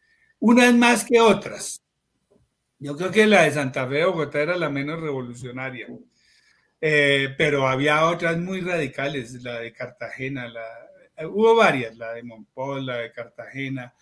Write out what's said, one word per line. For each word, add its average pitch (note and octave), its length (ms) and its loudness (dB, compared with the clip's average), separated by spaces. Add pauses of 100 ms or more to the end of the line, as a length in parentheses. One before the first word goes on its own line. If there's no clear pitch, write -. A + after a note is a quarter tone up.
(380)
Unas B3 360 6
más A#3+ 300 6
que A#3 160 4
otras. - 640 0 (960)
Yo C#3+ 180 -10
creo F3+ 140 -4
que G#3+ 160 4
la G3+ 160 6
de D3+ 80 4
Santa C3+ 360 -4
Fe C3 100 -4
de D#3+ 100 2
Bogotá D3+ 340 -2
era E3 160 0
la D#3+ 140 -2
menos C#3+ 280 -6
revolucionaria. B2+ 880 -10 (920)
Eh, C#3 560 2
pero C#3+ 320 2
había D3 380 2
otras E3+ 320 -2
muy F#3 240 -6
radicales, C#3 800 -6
la A#2+ 180 -10
de A#2 140 -12
Cartagena, B2 760 -10
la, A#2 160 -14 (520)
eh, D#3+ 100 -12
hubo A3 280 4
varias, C3+ 440 2
la A#2 160 -10
de A#2 80 -12
Monpós, C3 600 -10
la B2+ 140 -8
de A#2 160 -10
Cartagena, B2 880 -12